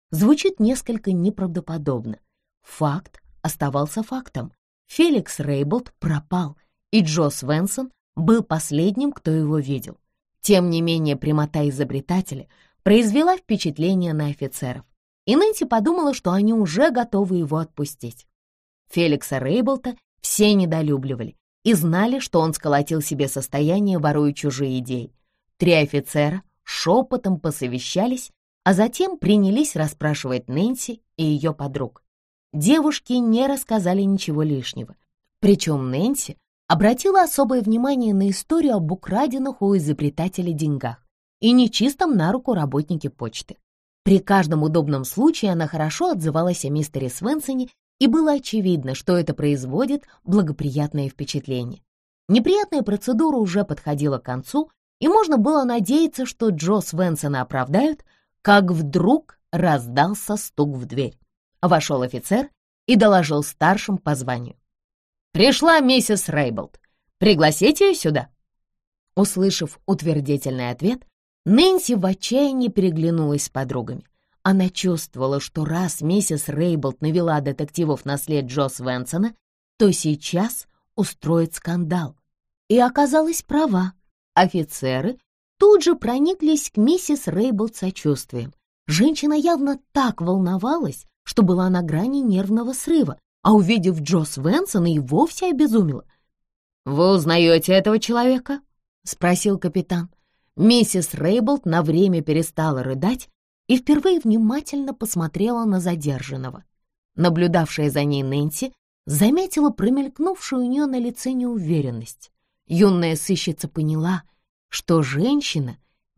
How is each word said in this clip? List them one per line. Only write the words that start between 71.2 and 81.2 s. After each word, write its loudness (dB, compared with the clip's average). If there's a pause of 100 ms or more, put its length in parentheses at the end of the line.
Нэнси 4
в -2
отчаянии 0
переглянулась 0
с -10
подругами. -8 (380)
Она 2
чувствовала, -4
что -8
раз -4
миссис -2
Рейболд -2
навела 0
детективов -4
на -4
след -2
Джо -2
Свенсона, -4 (440)
то 6
сейчас -2 (280)
устроит -2